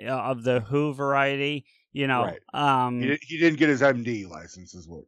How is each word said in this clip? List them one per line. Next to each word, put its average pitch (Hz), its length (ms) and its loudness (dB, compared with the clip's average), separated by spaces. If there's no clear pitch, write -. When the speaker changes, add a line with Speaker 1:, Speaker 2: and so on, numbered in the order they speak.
Speaker 1:
uh, 104 100 -12
of 123 320 -6
the 123 160 2
Who 139 340 -2
variety, 139 720 0
you 139 140 -2
know. 127 160 2
Speaker 2:
Right. - 160 -4
Speaker 1:
Um, 127 480 2
Speaker 2:
He 131 60 0
di-, 147 140 0
he 160 160 -10
didn't 160 200 4
get 156 120 4
his 135 120 2
M 131 220 4
D 110 200 -4
license, 90 480 -18
is 87 140 -18
what 82 220 -16